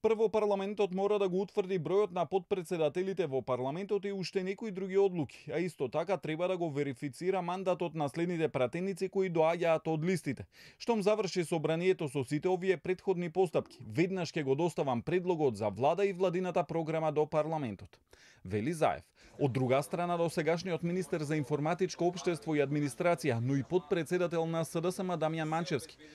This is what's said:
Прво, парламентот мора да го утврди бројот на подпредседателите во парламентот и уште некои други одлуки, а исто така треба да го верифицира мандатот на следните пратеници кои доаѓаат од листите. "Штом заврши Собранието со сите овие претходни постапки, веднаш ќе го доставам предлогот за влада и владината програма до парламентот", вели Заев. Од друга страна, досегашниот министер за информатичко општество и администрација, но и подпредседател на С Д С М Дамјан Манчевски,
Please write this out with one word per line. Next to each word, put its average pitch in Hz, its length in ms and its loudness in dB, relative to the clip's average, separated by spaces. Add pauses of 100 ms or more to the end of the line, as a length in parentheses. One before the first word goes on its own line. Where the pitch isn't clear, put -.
Прво, 220 240 4
парламентот 202 640 2
мора 202 240 2
да 196 120 4
го 180 120 2
утврди 190 400 0
бројот 185 320 2
на 175 160 0
подпредседателите 180 960 0
во 135 160 -2
парламентот 165 640 -2
и 202 80 -4
уште 190 300 -4
некои 202 280 -6
други 185 300 -2
одлуки, 180 380 0 (100)
а 147 100 -2
исто 160 300 -2
така 180 280 -2
треба 156 300 -4
да 185 100 -2
го 170 120 -2
верифицира 147 720 -2
мандатот 180 540 -2
на 147 140 0
следните 170 380 0
пратеници 175 600 -2
кои 190 240 0
доаѓаат 165 540 2
од 156 180 0
листите. 151 400 -2 (320)
"Штом 226 240 0
заврши 190 420 2
Собранието 165 680 0
со 139 140 -2
сите 147 240 -2
овие 185 300 2
претходни 175 520 -2
постапки, 165 500 0 (180)
веднаш 180 320 0
ќе 160 140 -4
го 135 120 2
доставам 147 460 0
предлогот 160 560 0
за 104 120 0
влада 147 360 2
и 202 80 0
владината 180 500 0
програма 160 480 -2
до 151 140 2
парламентот", 151 720 -4 (460)
вели 107 280 -2
Заев. 139 300 2 (360)
Од 135 120 4
друга 127 320 2
страна, 175 340 -2
досегашниот 170 680 0
министер 175 380 -2
за 151 140 -2
информатичко 156 720 0
општество 175 480 -2
и 147 80 4
администрација, 147 800 0
но 131 140 0
и 135 80 0
подпредседател 175 840 0
на 165 180 -2
С 165 180 -4
Д 180 100 0
С - 80 -8
М 180 200 -2
Дамјан 160 320 0
Манчевски, 160 460 -2 (180)